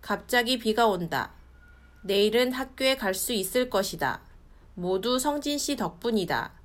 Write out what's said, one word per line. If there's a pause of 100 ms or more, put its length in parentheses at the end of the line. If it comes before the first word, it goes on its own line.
갑자기
비가
온다. (680)
내일은
학교에
갈
수
있을
것이다. (540)
모두
성진
씨
덕분이다. (120)